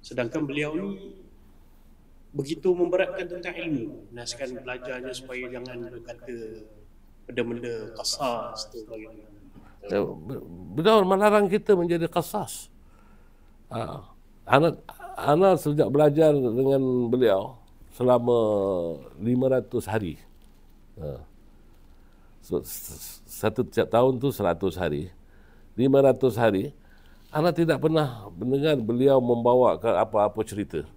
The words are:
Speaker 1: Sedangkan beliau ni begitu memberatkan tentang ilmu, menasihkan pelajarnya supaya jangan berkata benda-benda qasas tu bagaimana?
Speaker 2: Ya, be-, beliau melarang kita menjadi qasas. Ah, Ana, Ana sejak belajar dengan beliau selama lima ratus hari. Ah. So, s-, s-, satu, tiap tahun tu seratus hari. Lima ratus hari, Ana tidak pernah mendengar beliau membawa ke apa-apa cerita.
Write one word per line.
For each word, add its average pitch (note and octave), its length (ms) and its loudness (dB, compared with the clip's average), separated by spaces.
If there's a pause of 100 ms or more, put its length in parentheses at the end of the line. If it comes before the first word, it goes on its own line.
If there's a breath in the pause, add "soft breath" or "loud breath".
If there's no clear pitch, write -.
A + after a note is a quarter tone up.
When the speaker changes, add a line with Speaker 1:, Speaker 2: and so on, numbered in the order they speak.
Speaker 1:
Sedangkan B2+ 400 -4
beliau D3 320 -4
ni G3 400 -10 (1120)
begitu D#3 460 -2
memberatkan F3+ 480 0
tentang F3 320 -10
ilmu, C#3 560 -8
menasihkan B2 480 -10
pelajarnya B2 560 -10
supaya B2+ 320 -12
jangan B2 300 -12 (100)
berkata A#2+ 480 -16 (880)
benda-benda A#2+ 500 -6 (220)
qasas A#2 720 -6
tu A2+ 160 -16
bagaimana? G#2+ 400 -18 (600)
Speaker 2:
Ya, G2+ 160 -2
be-, - 440 -8 (320)
beliau G3 280 4
melarang G3+ 440 4
kita G#3 240 2
menjadi F3 320 2
qasas. E3+ 640 -6 (1000 soft breath)
Ah, A2 360 -8 (400)
Ana, D3+ 320 4 (400)
Ana F3 400 4
sejak D3 320 0
belajar D3 480 4
dengan B2+ 720 2
beliau A2+ 480 2 (400)
selama A#2+ 400 4 (800)
lima B2 320 0
ratus B2 400 -2
hari. G2 320 -4 (800)
Ah. D2 240 -10 (1200 soft breath)
So, E2 160 -4
s-, - 320 -14
s-, - 320 -16
satu, - 400 -4
tiap - 240 -2
tahun B2 320 4
tu C#3 80 -2
seratus F2+ 480 -2
hari. E2 320 -4 (720 soft breath)
Lima C3+ 240 6
ratus B2+ 320 4
hari, A2+ 400 2 (520 soft breath)
Ana D#3+ 220 0
tidak D#3+ 320 0
pernah C#3 480 0
mendengar C3+ 480 0
beliau B2 400 4
membawa A#2+ 580 4
ke A2 140 0
apa-apa G#2 560 2
cerita. E2+ 400 -6 (100)